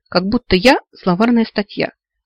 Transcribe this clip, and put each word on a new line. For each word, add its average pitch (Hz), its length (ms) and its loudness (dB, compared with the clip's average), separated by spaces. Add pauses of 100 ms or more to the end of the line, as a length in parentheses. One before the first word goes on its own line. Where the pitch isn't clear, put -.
(100)
как 180 160 -2
будто 208 300 -2
я 247 200 4 (160)
словарная 226 540 0
статья, - 460 -8 (340)